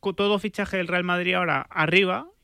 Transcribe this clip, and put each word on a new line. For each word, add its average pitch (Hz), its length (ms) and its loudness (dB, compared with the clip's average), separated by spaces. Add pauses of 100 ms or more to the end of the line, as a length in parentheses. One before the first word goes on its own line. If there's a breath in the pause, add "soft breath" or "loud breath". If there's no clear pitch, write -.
co-, 196 120 -2
todo 202 260 2
fichaje 196 360 -4
del 180 140 -2
Real 180 160 0
Madrid 180 300 0
ahora 160 340 0
arriba 185 580 2 (160)